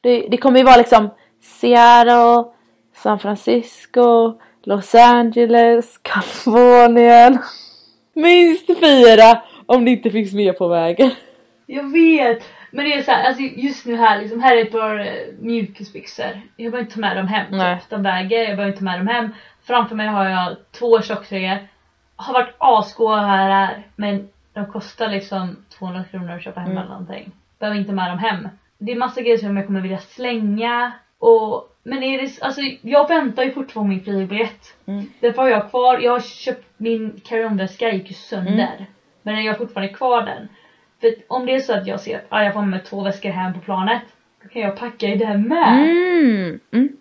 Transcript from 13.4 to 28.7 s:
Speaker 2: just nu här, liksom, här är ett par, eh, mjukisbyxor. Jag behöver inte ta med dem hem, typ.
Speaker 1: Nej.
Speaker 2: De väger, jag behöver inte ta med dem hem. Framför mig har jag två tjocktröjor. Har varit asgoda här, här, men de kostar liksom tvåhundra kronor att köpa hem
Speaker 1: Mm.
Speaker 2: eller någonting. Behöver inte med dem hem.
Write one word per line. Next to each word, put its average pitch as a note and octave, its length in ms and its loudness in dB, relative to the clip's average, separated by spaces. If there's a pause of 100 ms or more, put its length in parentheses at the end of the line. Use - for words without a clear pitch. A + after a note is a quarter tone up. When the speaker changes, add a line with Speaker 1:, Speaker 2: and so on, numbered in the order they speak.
Speaker 2:
just C4+ 440 -8
nu A#3+ 100 -6
här, A3 240 0
liksom, A3 200 -10
här B3 160 4
är A3+ 60 2
ett A3 100 -6
par, G#3+ 260 -4
eh, D4+ 80 -8 (340)
mjukisbyxor. G#3 1000 -10 (160)
Jag A#3 160 -12
behöver B3 80 -8
inte A3+ 140 -12
ta A3 60 -10
med F#3+ 160 -4
dem F#3+ 120 -6
hem, G3 180 -6
typ. G3 100 -12
Speaker 1:
Nej. F3+ 220 -4 (100)
Speaker 2:
De G3+ 140 -8
väger, F#3+ 360 -4
jag A3+ 80 -2 (100)
behöver G3+ 100 -6
inte G3 120 -8
ta F#3+ 60 -10
med F3+ 160 -8
dem F#3 80 -6
hem. A#3 220 -4 (320)
Framför A#3+ 340 -4
mig G#3+ 120 -6
har G3+ 200 -4
jag F3+ 280 -6 (220)
två A3+ 240 2
tjocktröjor. G3 560 -8 (580)
Har - 180 -12
varit B3 240 -2
asgoda A3 640 0
här, G3 280 0
här, G3 320 -2 (140)
men G3+ 320 -8 (240)
de G#3 140 -12
kostar - 420 -10
liksom G3 480 -8 (220)
tvåhundra F#3 260 -12
kronor F3+ 320 -14
att E3+ 60 -18
köpa F3+ 180 -16
hem F3+ 100 -10
Speaker 1:
Mm. F#3 120 -8
Speaker 2:
eller - 100 -14
någonting. F#3+ 400 -18 (260)
Behöver G#3 200 -8
inte G3+ 140 -8
med F#3 180 -6
dem F3 80 -8
hem. F#3+ 300 -6 (300)